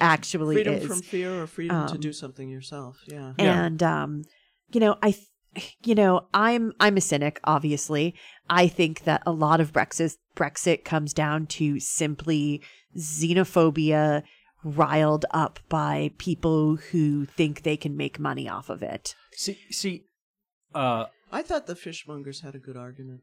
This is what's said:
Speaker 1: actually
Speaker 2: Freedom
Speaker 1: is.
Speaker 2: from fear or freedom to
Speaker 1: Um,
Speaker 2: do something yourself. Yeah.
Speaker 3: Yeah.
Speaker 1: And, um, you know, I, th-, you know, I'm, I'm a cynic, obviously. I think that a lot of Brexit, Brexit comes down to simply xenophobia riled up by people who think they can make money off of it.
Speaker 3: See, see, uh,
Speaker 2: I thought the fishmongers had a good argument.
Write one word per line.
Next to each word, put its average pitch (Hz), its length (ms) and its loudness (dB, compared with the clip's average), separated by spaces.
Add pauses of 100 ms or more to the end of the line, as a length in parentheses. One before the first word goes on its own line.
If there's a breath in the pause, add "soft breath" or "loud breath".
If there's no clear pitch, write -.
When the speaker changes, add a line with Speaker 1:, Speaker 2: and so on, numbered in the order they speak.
Speaker 1:
actually 156 540 2
Speaker 2:
Freedom 208 200 2
Speaker 1:
is. 175 100 -4
Speaker 2:
from 180 160 -4
fear 180 400 -6
or 160 60 -8
freedom 170 400 -4
to 160 60 -6
Speaker 1:
Um, - 80 -8
Speaker 2:
do 151 120 -6
something 135 360 -14
yourself. 131 480 -14 (100)
Yeah. 139 320 -14
Speaker 3:
Yeah. 175 260 4
Speaker 1:
And, 160 180 -2
um, 151 400 0 (480)
you 233 100 0
know, 208 200 4
I, 214 100 4
th-, - 720 -12
you 233 120 2
know, 190 380 6
I'm, 226 460 2
I'm 202 180 6
a 185 40 4
cynic, 147 440 -2
obviously. 151 680 0 (360 loud breath)
I 180 180 6
think 165 380 0
that 151 200 2
a 175 60 0
lot 160 300 4
of 151 120 0
Brexit, - 440 0 (180)
Brexit 156 480 0
comes 151 300 -2
down 156 340 0
to 147 320 -2
simply 147 840 -2 (360 soft breath)
xenophobia 156 1300 2 (400 soft breath)
riled 151 680 2
up - 280 -2 (100)
by 147 480 -2
people 160 580 0 (160)
who 147 340 0
think 151 380 -2
they 151 140 -2
can 147 180 -6
make 143 240 -8
money 135 300 -6
off - 200 -12
of - 140 -8
it. - 320 -10 (180)
Speaker 3:
See, - 240 -8 (120)
see, 185 360 -8 (720)
uh, 123 300 0 (260)
Speaker 2:
I 262 100 -6
thought 320 260 -6
the 175 80 -10
fishmongers 143 640 -14
had 139 140 -18
a 131 40 -16
good 127 160 -16
argument. 127 480 -16